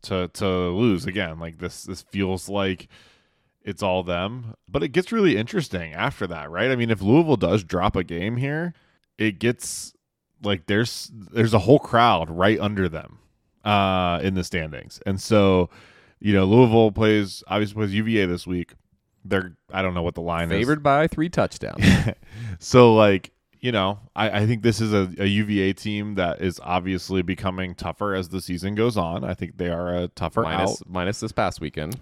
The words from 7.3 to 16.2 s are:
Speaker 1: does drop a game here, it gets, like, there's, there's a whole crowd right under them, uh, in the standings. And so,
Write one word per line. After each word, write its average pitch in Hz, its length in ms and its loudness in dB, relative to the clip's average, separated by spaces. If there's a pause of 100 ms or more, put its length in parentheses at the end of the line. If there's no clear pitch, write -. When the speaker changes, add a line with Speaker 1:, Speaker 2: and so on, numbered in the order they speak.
Speaker 1:
does 90 280 2
drop 92 320 0
a 95 80 0
game 87 340 -6
here, 151 360 -4 (460)
it 107 180 -2
gets, - 560 -4 (480)
like, 98 240 -2
there's, 110 480 -2
there's 110 400 0
a 110 60 6
whole 113 180 6
crowd 98 540 2
right 92 280 2
under 98 300 -2
them, 76 300 -12 (440)
uh, 92 600 2
in 95 100 -2
the 92 100 -2
standings. 80 640 -10
And 95 160 -2
so, 95 480 4 (520)